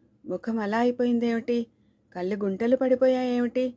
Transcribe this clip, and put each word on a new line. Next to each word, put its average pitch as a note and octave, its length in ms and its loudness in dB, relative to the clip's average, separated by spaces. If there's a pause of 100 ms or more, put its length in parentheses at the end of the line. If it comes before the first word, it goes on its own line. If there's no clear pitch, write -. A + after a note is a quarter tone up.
(260)
ముఖం A3+ 340 -4
అలా G#3 180 -2
అయిపోయిందేమిటి? A#3+ 920 0 (480)
కళ్ళు F#3 200 -4
గుంటలు G#3 400 0
పడిపోయాయేమిటి?" B3+ 1000 2